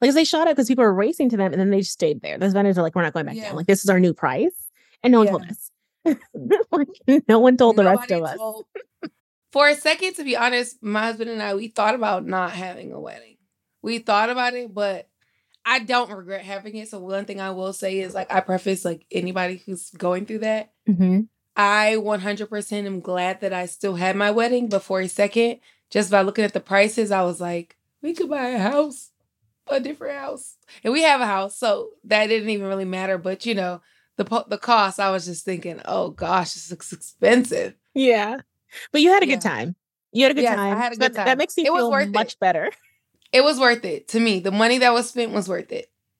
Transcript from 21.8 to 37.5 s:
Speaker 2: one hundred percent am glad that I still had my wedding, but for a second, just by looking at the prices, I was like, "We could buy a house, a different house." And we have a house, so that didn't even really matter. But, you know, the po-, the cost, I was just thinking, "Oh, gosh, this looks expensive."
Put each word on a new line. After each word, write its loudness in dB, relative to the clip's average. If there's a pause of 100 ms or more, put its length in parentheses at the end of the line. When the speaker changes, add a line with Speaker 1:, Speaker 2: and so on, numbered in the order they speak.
Speaker 2:
one -2
hundred -6
percent -6
am -8
glad -4
that -4
I -6
still -6
had 0
my 2
wedding, 0
but -2
for -4
a -4
second, 0 (300)
just -2
by 6
looking 0
at -4
the -4
prices, 2
I 2
was -4
like, -8 (260)
"We -4
could -4
buy -4
a -4
house, -2 (580)
a 0
different -8
house." -12 (260)
And 0
we 0
have 6
a 0
house, -2
so -2 (140)
that 2
didn't -2
even -4
really -4
matter. -4
But, -8
you -2
know, -6 (360)
the -2
po-, -2
the -6
cost, 2
I 0
was -2
just -12
thinking, -8
"Oh, -4
gosh, -2
this -16
looks -16
expensive." 0 (220)